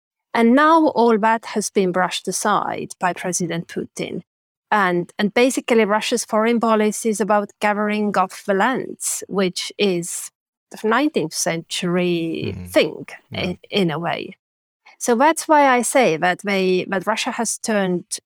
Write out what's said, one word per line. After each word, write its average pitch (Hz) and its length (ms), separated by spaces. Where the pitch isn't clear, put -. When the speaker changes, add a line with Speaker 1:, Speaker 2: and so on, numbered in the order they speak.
Speaker 1:
And 233 200
now 311 360
all 226 280
that 220 280
has - 240
been 185 240
brushed 180 340
aside - 720
by 180 140
President 175 540
Putin. - 540
And, 180 480
and 202 160
basically 247 520
Russia's 214 400
foreign 226 340
policy 214 480
is 220 140
about 208 300
gathering 208 560
of 190 280
the 208 80
lands, - 760
which 185 480
is 175 520
the - 140
nineteenth 226 480
century 170 1200
Speaker 2:
Mm-hmm. 90 120
Speaker 1:
thing 156 420
Speaker 2:
Yeah. - 120
Speaker 1:
in, 180 160
in 170 220
a 147 80
way. 151 360
So 240 180
that's 302 320
why 294 200
I 247 160
say 220 340
that 175 220
they, 185 500
that 190 180
Russia 220 240
has - 280
turned 185 640